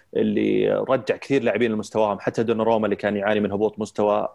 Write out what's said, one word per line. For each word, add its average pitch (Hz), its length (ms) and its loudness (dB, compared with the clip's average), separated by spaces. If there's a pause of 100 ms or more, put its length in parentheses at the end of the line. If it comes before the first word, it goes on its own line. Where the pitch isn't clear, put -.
(160)
اللي 104 580 2
رجع 107 440 -2
كثير 135 260 0
لاعبين 113 280 0
لمستواهم. 107 480 -2
حتى - 240 -2
دوناروما 110 420 2
اللي 101 100 0
كان 104 220 -2
يعاني 104 220 2
من 101 120 0
هبوط 104 280 0
مستوى 104 560 0